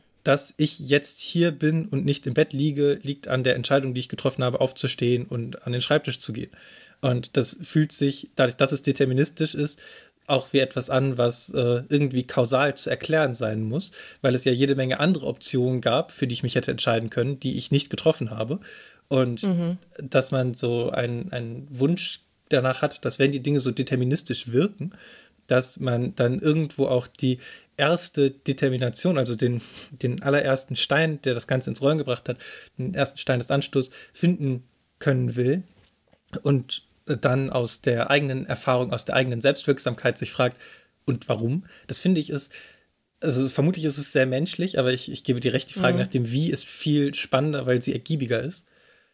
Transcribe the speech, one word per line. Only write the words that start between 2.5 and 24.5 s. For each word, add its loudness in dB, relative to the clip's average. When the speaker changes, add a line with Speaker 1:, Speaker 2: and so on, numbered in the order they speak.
Speaker 1:
liege, 2
liegt -8
an 0
der 4
Entscheidung, 0
die -4
ich -8
getroffen -2
habe, 0
aufzustehen 0
und -8
an -4
den -2
Schreibtisch 0
zu -2
gehen. -10
Und 0
das 2
fühlt 2
sich, -2
dadurch, 2
dass 2
es -2
deterministisch 0
ist, -4
auch 0
wie 4
etwas 0
an, 0
was, 0
äh, 0
irgendwie 2
kausal 2
zu -6
erklären 0
sein -2
muss, -2
weil 4
es -2
ja 4
jede 4
Menge -2
andere 2
Optionen 0
gab, 0
für -4
die -2
ich -8
mich 0
hätte 0
entscheiden 0
können, -2
die -2
ich -4
nicht 2
getroffen 0
habe. -4
Und 0
Speaker 2:
Mhm. 0
Speaker 1:
dass 0
man 0
so -2
einen, -4
einen -8
Wunsch 0
danach 2
hat, -2
dass -2
wenn 6
die -4
Dinge 2
so 0
deterministisch 0